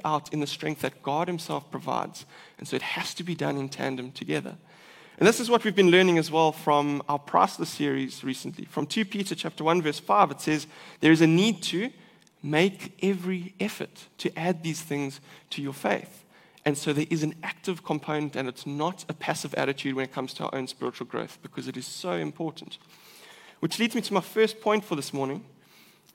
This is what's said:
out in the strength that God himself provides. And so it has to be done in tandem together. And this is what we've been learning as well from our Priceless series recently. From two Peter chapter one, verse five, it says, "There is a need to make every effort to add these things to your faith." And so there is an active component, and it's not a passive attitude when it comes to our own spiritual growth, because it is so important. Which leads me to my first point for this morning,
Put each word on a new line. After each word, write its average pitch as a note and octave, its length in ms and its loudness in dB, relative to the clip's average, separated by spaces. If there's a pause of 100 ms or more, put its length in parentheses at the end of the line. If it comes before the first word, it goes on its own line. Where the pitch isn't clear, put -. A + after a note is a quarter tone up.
out D3+ 280 -2
in D3+ 60 -2
the D3 80 -2
strength D#3 340 -6
that - 220 -6
God D3+ 240 -2
himself E3 440 -6
provides. - 540 -6 (320)
And - 100 -14
so - 80 -4
it C3 60 0
has - 340 -6
to F3+ 80 -10
be E3+ 120 -4
done C#3+ 220 -4
in C3+ 120 -6
tandem C3 420 -6
together. - 460 -6 (600)
And D#3+ 80 4
this A3+ 140 6
is A#3 100 -4
what A#3+ 140 4
we've G3+ 120 0
been F#3 160 8
learning F3+ 260 8
as D#3 120 0
well D#3+ 220 4
from D3 560 2
our C#3+ 120 0
Priceless E3+ 500 2
series C3+ 540 -2
recently. C3 420 -8
From D3 200 -4
two G#3+ 200 0
Peter G3 280 -4
chapter - 300 -8
one, E3+ 180 4
verse D3+ 180 -2
five, G3+ 300 4
it C#3 120 -10
says, D#3 260 0 (320)
"There D#3 140 8
is D#3+ 80 8
a E3 60 10
need F#3 360 6
to G#3 280 -4 (520)
make E3 580 0
every F#3 580 -2
effort - 480 -8 (120)
to - 180 -4
add E3 240 0
these E3 200 -4
things C#3+ 400 -6 (300)
to C#3+ 100 -8
your C#3 120 -6
faith." - 500 -4 (420)
And D3 120 2
so D3+ 140 -2
there D3+ 180 0
is D#3+ 140 0
an D#3+ 200 -4
active - 400 -6
component, D3+ 520 -4
and C3 140 -4
it's - 160 -14
not D3+ 420 -4
a - 60 -8
passive - 400 -6
attitude C#3 420 -2
when C3 100 -2
it - 80 -14
comes C3 200 -6
to D3 120 -6
our - 100 -4
own C3 120 -4
spiritual B2 400 -8
growth, A2+ 340 -8
because - 260 -10
it C3 100 -8
is C3 80 -10
so - 280 -6
important. D#3+ 640 -6 (840)
Which - 180 -4
leads B3 160 2
me A#3 60 2
to - 120 -4
my F#3+ 80 4
first A3 380 0
point G#3 240 2
for E3+ 140 -4
this C#3 160 -8
morning, C#3 320 -4 (680)